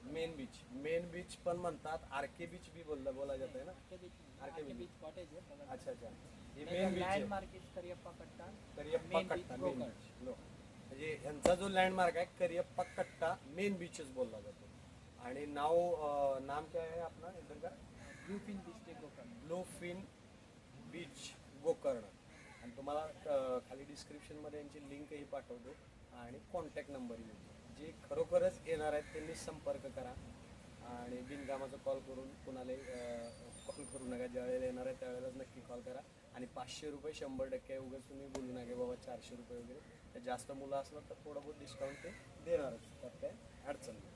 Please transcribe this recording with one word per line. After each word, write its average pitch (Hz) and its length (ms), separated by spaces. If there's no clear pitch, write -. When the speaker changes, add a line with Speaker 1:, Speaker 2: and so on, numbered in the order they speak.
Speaker 1:
मेन 160 320
बीच, 131 140
मेन 165 400
बीच 180 240
पण 175 220
म्हणतात, 160 400
आरके 139 340
बीच 170 280
भी 165 100
बोलला, 139 280
बोला 135 260
जाता 131 200
है 135 80
ना? 185 60
Speaker 2:
आरके - 260
बीच, 180 140
Speaker 1:
आरके 139 100
Speaker 2:
आरके 156 120
Speaker 1:
बीच. 135 120
Speaker 2:
बीच 117 140
कॉटेज 156 280
है, 156 100
बघा. 143 320
Speaker 1:
अच्छा, 131 200
अच्छा. 117 160
हे - 580
Speaker 2:
मेन 170 80
Speaker 1:
मेन 185 200
बीच 180 100
आहे. 196 180
Speaker 2:
लँडमार्क 196 320
is 180 220
करियप्पा 175 360
कट्टा. - 340
Speaker 1:
करियप्पा 151 400
Speaker 2:
मेन - 100
बीच - 160
Speaker 1:
कट्टा, - 120
मेन - 100
Speaker 2:
गोकर्ण. 131 180
Speaker 1:
बीच. - 400
लो. 127 100
म्हणजे 147 380
यांचा 147 300
जो 185 120
लँडमार्क 185 500
आहे 180 80
करियप्पा 180 440
कट्टा 175 520
मेन 185 320
बीचच 160 340
बोलला 117 300
जातो. - 260
आणि 131 220
नाव, 160 480
अ, 143 460
नाम 143 260
काय 165 220
आहे 165 120
आपला 165 280
इधर 147 300
का? 160 120
Speaker 2:
ब्लूफिन 202 320
बीच 175 300
ते 165 60
गोकर्ण. 139 360
Speaker 1:
ब्लूफिन 175 720
बीच - 420
गोकर्ण. 143 380
आणि 120 140
तुम्हाला, 143 220
अ, 131 340
खाली 135 140
डिस्क्रिप्शनमध्ये 147 760
यांची 147 300
लिंकही 147 340
पाठवतो 123 460
आणि 123 240
कॉन्टॅक्ट 151 380
नंबरही 117 320
देतो. - 580
जे 156 120
खरोखरच 170 580
येणार 151 260
आहेत 147 100
त्यांनी 156 320
संपर्क 139 500
करा 127 280
आणि 123 360
बिनकामाचा 135 560
कॉल 135 220
करून 131 280
कुणालाही, 131 520
अ, 120 500
कॉल - 180
करू 131 180
नका. 123 240
ज्या 123 180
वेळेला 127 200
येणार 127 200
आहे 131 140
त्यावेळेलाच 127 360
नक्की 127 260
कॉल 123 200
करा. 127 180
आणि 127 100
पाचशे 131 460
रुपये 143 220
शंभर 135 320
टक्के 131 280
आहे, 135 80
उगाच 131 280
तुम्ही 139 180
बोलू 131 240
नका 123 120
की 120 100
बाबा 123 220
चारशे 120 400
रुपये 120 220
वगैरे. 120 220
तर 127 60
जास्त 123 320
मुलं 139 240
असलं 143 240
तर - 40
थोडं 143 280
बहुत 147 180
डिस्काउंट 139 440
ते 170 60
देणारच, 143 560
त्यात 123 100
काय - 100
अडचण - 260
नाही. 110 140